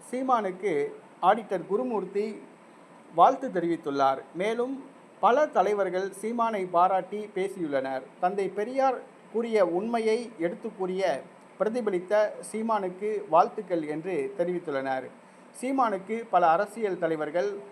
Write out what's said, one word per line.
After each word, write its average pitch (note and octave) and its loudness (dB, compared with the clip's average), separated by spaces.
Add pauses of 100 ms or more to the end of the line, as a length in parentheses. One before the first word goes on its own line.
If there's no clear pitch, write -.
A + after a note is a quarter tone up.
(120)
சீமானுக்கு G3+ 0 (280)
ஆடிட்டர் G3 2
குருமூர்த்தி G#3 -2 (760)
வாழ்த்து B3 6
தெரிவித்துள்ளார். D3+ 0 (180)
மேலும் A#3+ -4 (360)
பல B3+ 4
தலைவர்கள் G3 0 (100)
சீமானை A3+ -2
பாராட்டி F#3+ 2
பேசியுள்ளனர். C#3+ -2 (180)
தந்தை G3 0
பெரியார் B3 0 (360)
கூறிய A3 4
உண்மையை A3 0
எடுத்து A3 -4
கூறிய F#3 -2 (380)
பிரதிபலித்த G#3 0 (220)
சீமானுக்கு G#3+ -4
வாழ்த்துக்கள் F3+ 2
என்று D#3 -4
தெரிவித்துள்ளனர். C3+ -2 (520)
சீமானுக்கு A3+ 0
பல F3 6
அரசியல் G3 0
தலைவர்கள் E3 -2 (140)